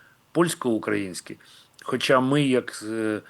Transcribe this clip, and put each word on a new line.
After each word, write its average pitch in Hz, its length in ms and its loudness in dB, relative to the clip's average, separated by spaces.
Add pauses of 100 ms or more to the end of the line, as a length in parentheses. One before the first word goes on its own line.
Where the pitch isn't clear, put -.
(320)
польсько-українські. 110 1040 -2 (460)
Хоча 131 360 2
ми, 135 220 2
як, 127 480 0
е, 110 400 -2